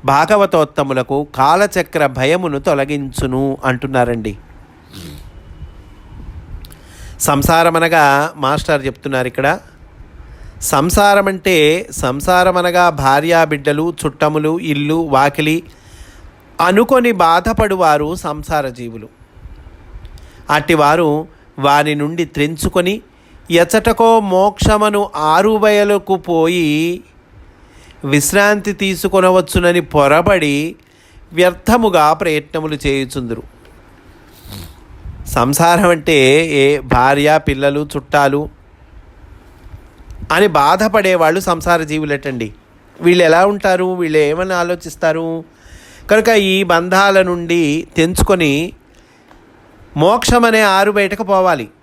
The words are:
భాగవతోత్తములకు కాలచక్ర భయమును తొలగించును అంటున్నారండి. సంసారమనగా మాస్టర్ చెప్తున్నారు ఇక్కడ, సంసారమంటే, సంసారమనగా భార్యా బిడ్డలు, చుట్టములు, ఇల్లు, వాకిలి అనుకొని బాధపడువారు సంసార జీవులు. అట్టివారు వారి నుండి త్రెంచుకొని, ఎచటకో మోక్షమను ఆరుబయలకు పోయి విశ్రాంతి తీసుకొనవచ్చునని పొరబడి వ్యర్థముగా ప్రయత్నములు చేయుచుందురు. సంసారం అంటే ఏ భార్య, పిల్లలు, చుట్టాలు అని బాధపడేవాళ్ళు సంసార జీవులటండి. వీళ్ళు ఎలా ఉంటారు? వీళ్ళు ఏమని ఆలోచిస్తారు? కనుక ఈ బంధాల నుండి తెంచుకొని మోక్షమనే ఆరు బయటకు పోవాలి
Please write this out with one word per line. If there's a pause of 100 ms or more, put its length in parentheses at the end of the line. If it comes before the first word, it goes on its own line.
భాగవతోత్తములకు
కాలచక్ర
భయమును
తొలగించును (220)
అంటున్నారండి. (2750)
సంసారమనగా (320)
మాస్టర్
చెప్తున్నారు
ఇక్కడ, (1120)
సంసారమంటే, (340)
సంసారమనగా
భార్యా
బిడ్డలు,
చుట్టములు,
ఇల్లు, (100)
వాకిలి (1040)
అనుకొని
బాధపడువారు
సంసార
జీవులు. (1400)
అట్టివారు (500)
వారి
నుండి
త్రెంచుకొని, (580)
ఎచటకో (120)
మోక్షమను (140)
ఆరుబయలకు
పోయి (1400)
విశ్రాంతి
తీసుకొనవచ్చునని
పొరబడి (760)
వ్యర్థముగా
ప్రయత్నములు (100)
చేయుచుందురు. (1800)
సంసారం
అంటే (360)
ఏ (200)
భార్య,
పిల్లలు,
చుట్టాలు (1900)
అని
బాధపడేవాళ్ళు
సంసార
జీవులటండి. (500)
వీళ్ళు
ఎలా
ఉంటారు?
వీళ్ళు
ఏమని
ఆలోచిస్తారు? (760)
కనుక (140)
ఈ
బంధాల
నుండి (100)
తెంచుకొని (1500)
మోక్షమనే
ఆరు
బయటకు
పోవాలి (160)